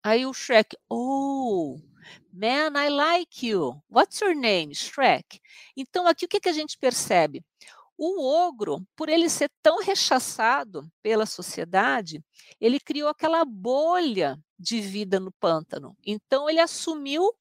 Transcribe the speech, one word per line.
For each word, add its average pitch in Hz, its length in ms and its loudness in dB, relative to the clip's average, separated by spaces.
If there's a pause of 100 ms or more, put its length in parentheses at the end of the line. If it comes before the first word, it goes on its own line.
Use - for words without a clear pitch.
Aí 240 220 2
o 262 80 -6
Shrek, - 420 2 (140)
"Oh, 240 880 -2 (540)
man, 262 440 -2
I 285 140 0
like 311 560 0
you. 156 440 -2
What's 269 320 2
your 370 140 2
name, 180 380 0
Shrek?" - 680 0 (360)
Então, 349 300 -4
aqui 339 200 2
o - 20 -14
que 403 120 0
que - 80 -2
a 339 40 2
gente 302 260 -6
percebe? 175 680 0 (540)
O 339 260 -2
ogro, 254 640 0 (100)
por 311 120 -6
ele 330 220 2
ser 285 200 -2 (120)
tão 320 200 4
rechaçado 240 1080 0 (120)
pela 220 240 0
sociedade, 180 1000 -4 (360)
ele 247 200 2
criou 294 280 -4
aquela 320 360 2
bolha 240 920 0 (200)
de 220 220 -4
vida 196 400 -2
no 185 120 -10
pântano. 160 720 -2
Então, 262 460 -2
ele 320 100 2
assumiu 330 800 -2